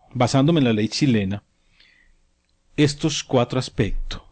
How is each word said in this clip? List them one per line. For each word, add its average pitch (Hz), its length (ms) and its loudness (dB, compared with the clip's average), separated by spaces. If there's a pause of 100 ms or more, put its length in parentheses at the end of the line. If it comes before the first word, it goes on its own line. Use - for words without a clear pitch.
(140)
basándome 135 460 2
en 135 60 2
la 117 80 2
ley 110 160 0
chilena, 104 540 0 (1300)
estos 147 460 0
cuatro 127 360 0
aspectos. - 640 -4 (100)